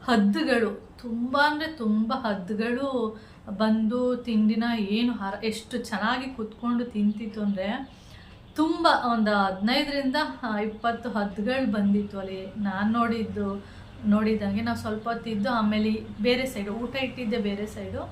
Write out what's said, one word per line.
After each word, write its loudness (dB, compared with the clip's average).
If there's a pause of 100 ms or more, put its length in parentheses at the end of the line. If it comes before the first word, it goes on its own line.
ಹದ್ದುಗಳು, 2
ತುಂಬ -2 (100)
ಅಂದ್ರೆ 0
ತುಂಬ 0
ಹದ್ದುಗಳು -2 (300)
ಬಂದು 2
ತಿಂಡಿನ 2 (140)
ಏನು 2
ಹರ-, -6
ಎಷ್ಟು -4
ಚೆನ್ನಾಗಿ -2
ಕುತ್ಕೊಂಡು -2
ತಿಂತಿತ್ತು -2
ಅಂದ್ರೆ -2 (680)
ತುಂಬ 4 (240)
ಒಂದು 2
ಹದಿನೈದರಿಂದ, 2 (260)
ಆ, -2
ಇಪ್ಪತ್ತು -2
ಹದ್ದುಗಳು 0
ಬಂದಿತ್ತು 2
ಅಲ್ಲಿ. -8 (100)
ನಾನ್ 0
ನೋಡಿದ್ದು, 0 (420)
ನೋಡಿದಂಗೆ 4
ನಾವು -2
ಸ್ವಲ್ಪ -4
ಹೊತ್ತಿದ್ದು -2
ಆಮೇಲೆ 2
ಈ 0 (160)
ಬೇರೆ 4
ಸೈಡು, -4
ಊಟ -4
ಇಟ್ಟಿದ್ದೆ -2
ಬೇರೆ -2
ಸೈಡು -8